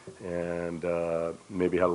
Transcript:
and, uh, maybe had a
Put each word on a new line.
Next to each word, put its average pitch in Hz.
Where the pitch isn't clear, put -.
and, 87
uh, 85
maybe 90
had 90
a -